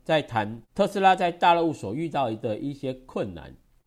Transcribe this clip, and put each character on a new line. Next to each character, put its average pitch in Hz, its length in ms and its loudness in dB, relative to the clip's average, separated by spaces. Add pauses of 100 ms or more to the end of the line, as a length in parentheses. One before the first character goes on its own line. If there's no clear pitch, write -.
在 156 160 2
谈 113 400 -4 (120)
特 196 140 2
斯 202 140 -4
拉 190 120 8
在 180 160 2
大 170 240 4
陆 165 200 2
所 101 200 -8
遇 165 140 -4
到 135 240 -2
的 110 260 -4
一 143 160 -8
些 131 200 -6 (120)
困 120 280 -8
难。 67 200 -16 (340)